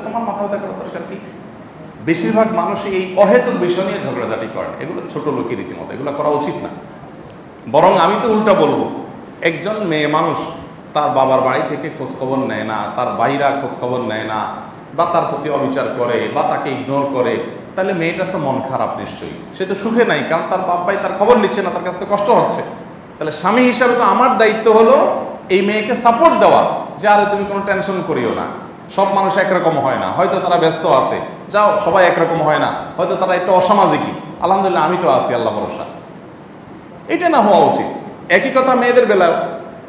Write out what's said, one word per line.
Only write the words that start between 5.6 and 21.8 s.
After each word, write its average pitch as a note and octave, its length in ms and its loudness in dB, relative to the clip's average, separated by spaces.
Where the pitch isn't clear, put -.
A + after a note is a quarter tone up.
এগুলো C#3+ 180 -6
করা D3 160 -2
উচিত G3 340 0
না। - 60 -8
বরং F3+ 260 6
আমি F3+ 240 4
তো A3+ 100 2
উল্টা G#3+ 220 4
বলবো, C#3+ 360 2
একজন E3 320 -2
মেয়ে D3+ 220 0
মানুষ D#3 320 0
তার D3+ 160 0
বাবার C3 300 4
বাড়ি B2+ 280 0
থেকে D3+ 300 -6
খোঁজখবর C3 380 -4
নেয় A2+ 280 -2
না, A2 140 -4
তার B2 200 -2
ভাইরা C#3 340 2
খোঁজখবর B2 500 -4
নেয় A2 240 -4
না, G#2+ 220 -4
বা E3+ 160 2
তার E3 180 2
প্রতি D3 200 -6
অবিচার C3+ 340 -2
করে, A#2 360 0
বা D3 80 0
তাকে C#3+ 280 -2
ইগনোর C3+ 440 -2
করে, A#2 300 0
তাহলে G3 160 0
মেয়েটার E3+ 400 -2
তো F#3+ 60 -4
মন C3+ 300 -2
খারাপ A2+ 300 -4
নিশ্চয়ই, F#2 320 -10
সে F#3 80 -2
তো F#3+ 80 -4
সুখে A3+ 300 2
নাই, D#3 240 0
কারণ E3+ 220 0
তার F#3+ 80 0
বাপ F3 280 -2
ভাই G3 160 0
তার - 160 -4
খবর A3+ 180 6
নিচ্ছে G3+ 260 2
না, F3+ 80 -2
তার E3+ 140 -6